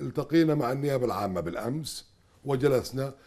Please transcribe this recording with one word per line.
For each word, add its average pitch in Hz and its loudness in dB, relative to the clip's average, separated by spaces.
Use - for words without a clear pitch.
التقينا 151 2
مع 131 0
النيابة 139 0
العامة 95 -2
بالأمس 110 -6
وجلسنا، 135 0